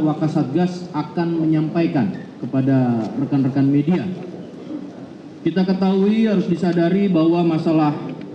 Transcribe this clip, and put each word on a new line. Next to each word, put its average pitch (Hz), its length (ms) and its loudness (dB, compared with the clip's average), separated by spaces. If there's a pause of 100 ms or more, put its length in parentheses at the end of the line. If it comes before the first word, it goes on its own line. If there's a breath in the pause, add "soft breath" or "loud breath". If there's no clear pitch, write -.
Wakasatgas 156 880 0
akan 160 560 -2
menyampaikan 151 640 0 (300)
kepada 127 720 0
rekan-rekan 135 480 0
media. 147 400 2 (1400)
Kita 170 240 0
ketahui, 196 640 2
harus 196 160 2
disadari 175 640 2
bahwa 170 480 4
masalah 156 400 2 (380)